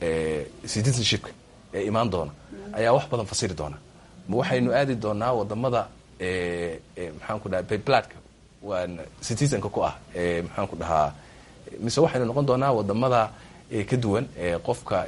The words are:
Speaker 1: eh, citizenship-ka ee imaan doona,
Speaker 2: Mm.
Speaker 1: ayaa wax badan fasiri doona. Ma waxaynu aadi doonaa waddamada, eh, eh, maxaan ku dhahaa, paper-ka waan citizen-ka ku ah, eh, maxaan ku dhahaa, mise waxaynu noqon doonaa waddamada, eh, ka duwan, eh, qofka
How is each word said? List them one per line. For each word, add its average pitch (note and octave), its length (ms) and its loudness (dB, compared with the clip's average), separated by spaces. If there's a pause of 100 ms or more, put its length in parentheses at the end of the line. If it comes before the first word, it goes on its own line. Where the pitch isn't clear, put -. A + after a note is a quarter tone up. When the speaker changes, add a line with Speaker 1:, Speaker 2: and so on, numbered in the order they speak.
Speaker 1:
eh, D#2+ 440 0 (220)
citizenship-ka A2+ 640 0 (440)
ee F#2+ 120 -2
imaan A2+ 240 2
doona, D#2+ 220 -2
Speaker 2:
Mm. - 420 -16
Speaker 1:
ayaa A2+ 200 4
wax C#3+ 160 2
badan A2+ 160 0
fasiri F#2+ 280 -2
doona. D2+ 220 -6 (520)
Ma G2 80 0
waxaynu B2+ 360 2
aadi C3+ 240 2
doonaa G#2+ 360 0
waddamada, A2+ 560 0 (300)
eh, F2 640 -2 (160)
eh, F2 160 -6
maxaan G#2 280 -6
ku - 80 -8
dhahaa, F#2 140 0
paper-ka G#2+ 540 0 (460)
waan F2+ 380 -4 (200)
citizen-ka A#2 480 0
ku G#2+ 140 -2
ah, D2 120 0 (200)
eh, F2 280 0
maxaan F#2 260 -4
ku - 80 -8
dhahaa, D#2+ 360 2 (680)
mise A#2 200 0
waxaynu C3 260 4
noqon C3+ 200 2
doonaa C3 260 4
waddamada, A2 580 4 (400)
eh, G#2+ 140 -2
ka B2+ 120 2
duwan, A2+ 300 2 (100)
eh, F2 280 0
qofka G#2 440 -2